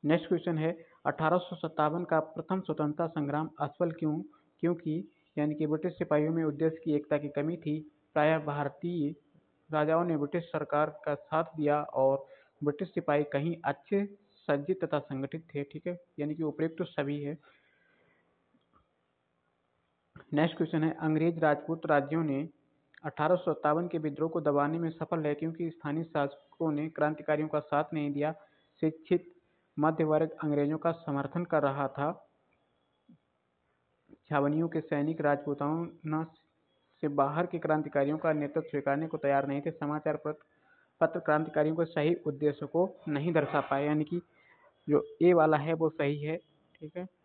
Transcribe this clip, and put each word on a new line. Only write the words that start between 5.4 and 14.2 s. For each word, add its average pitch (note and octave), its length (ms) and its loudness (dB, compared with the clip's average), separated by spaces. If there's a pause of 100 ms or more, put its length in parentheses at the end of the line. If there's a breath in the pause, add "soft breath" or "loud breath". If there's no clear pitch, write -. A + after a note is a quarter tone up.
कि D#3 120 -2
ब्रिटिश D#3+ 300 -2
सिपाहियों D3+ 360 2
में E3 100 0
उद्देश्य D#3+ 400 -2
की D#3 100 0
एकता D3 240 0
की C#3+ 120 -4
कमी D#3 280 -4
थी। D#3 220 -4 (340)
प्रायः D#3 260 4
भारतीय D3+ 760 -4 (540)
राजाओं D#3 360 2
ने E3 120 0
ब्रिटिश D3 260 -2
सरकार D3+ 600 0
का D3 100 -2
साथ D#3+ 280 -2 (120)
दिया D3 260 2
और C3+ 460 2 (360 loud breath)
ब्रिटिश D3 300 -2
सिपाही D3+ 300 2
कहीं D3 320 -2 (100)
अच्छे G3+ 400 -2 (420)